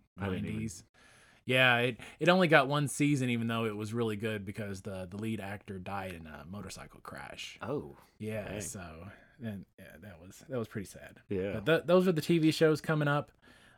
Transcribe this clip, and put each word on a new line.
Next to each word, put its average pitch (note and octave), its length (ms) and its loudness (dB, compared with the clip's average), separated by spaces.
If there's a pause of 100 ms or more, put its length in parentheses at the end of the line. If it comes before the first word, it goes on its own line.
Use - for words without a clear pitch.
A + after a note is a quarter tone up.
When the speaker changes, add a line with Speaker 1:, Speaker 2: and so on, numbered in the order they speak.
(200)
Speaker 1:
I G2+ 60 -4
didn't F2+ 140 -2
even - 120 -4
Speaker 2:
nineties. A2 320 -8 (640)
Yeah, B2+ 320 8
it, B2 180 0 (240)
it D#3+ 80 2
only F3+ 200 6
got C#3+ 200 8
one D3 180 2
season, C3+ 440 2
even A#2 160 0
though A2+ 180 0
it G#2+ 120 -2
was G#2+ 180 -6
really A2+ 220 0
good G#2+ 280 -4
because G2+ 380 -8
the, F#2 280 -8
the G2+ 60 -10
lead A2 240 -4
actor G2 380 -10
died F#2+ 340 -8
in D#2+ 140 -14
a D2+ 200 -14
motorcycle - 560 -14
crash. - 600 -14
Speaker 1:
Oh, G2 340 -6 (220)
Speaker 2:
Yeah, G#2+ 280 -6
Speaker 1:
dang. G#2 140 -8
Speaker 2:
so, G2 220 -10 (600)
and, G2+ 220 -8 (140)
yeah, F#2 80 -20 (160)
that F#2 180 -18
was, F#2 300 -20
that C3 80 -4
was A2 100 -4
pretty G2 200 -8
sad. - 280 -18 (140)
Speaker 1:
Yeah. G2 240 -2
Speaker 2:
But G#2 120 -6
th-, D#3+ 200 4
those F3+ 200 6
are F#3 60 4
the D#3 80 0
T E3+ 180 2
V D#3 120 4
shows D#3 320 4
coming D3+ 260 2
up. C#3+ 240 0 (460)